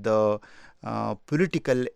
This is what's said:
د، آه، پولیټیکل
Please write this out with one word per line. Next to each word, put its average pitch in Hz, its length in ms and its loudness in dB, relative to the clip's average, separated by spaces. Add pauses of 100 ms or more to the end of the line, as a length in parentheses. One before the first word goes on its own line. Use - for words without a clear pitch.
د، 107 340 2 (520)
آه، 110 200 -4 (160)
پولیټیکل 151 520 0 (160)